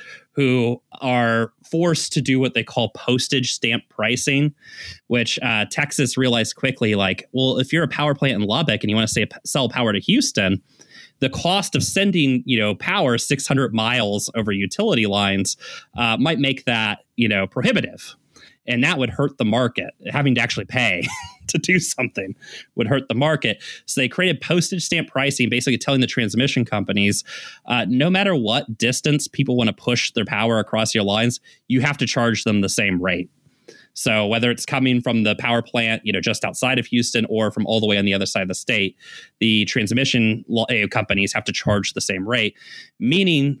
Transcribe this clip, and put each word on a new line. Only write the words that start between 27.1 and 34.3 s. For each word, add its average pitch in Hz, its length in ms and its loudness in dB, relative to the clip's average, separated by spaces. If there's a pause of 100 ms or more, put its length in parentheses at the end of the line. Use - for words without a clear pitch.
uh, 120 220 -2
no 127 220 2
matter 190 260 2
what 117 440 -2
distance 139 480 0
people 135 300 0
wanna 113 160 2
push - 400 -2
their 107 120 -2
power 113 320 0
across 110 380 0
your 107 80 2
lines, 110 360 0 (280)
you 127 140 2
have 143 160 0
to 135 100 -2
charge 117 380 0
them 104 160 2
the 95 80 0
same 95 320 0
rate. 90 280 -2 (640)
So 107 320 0
whether 113 240 2